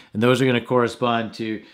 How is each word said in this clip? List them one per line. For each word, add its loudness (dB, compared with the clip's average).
And -4
those 4
are 2
gonna 2
correspond 0
to -8